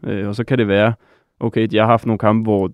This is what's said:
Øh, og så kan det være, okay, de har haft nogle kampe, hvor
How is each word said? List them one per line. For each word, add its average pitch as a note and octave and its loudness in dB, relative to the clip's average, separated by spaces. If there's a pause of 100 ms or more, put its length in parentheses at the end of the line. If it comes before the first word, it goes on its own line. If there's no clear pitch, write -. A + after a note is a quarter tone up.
Øh, G2+ -6
og G2+ -8
så A2+ -6
kan B2+ -2
det A2 0
være, G#2 4 (480)
okay, A2+ -2
de F#2 -4
har A2 4
haft A2+ 2
nogle A2+ -2
kampe, A2 0
hvor G2 0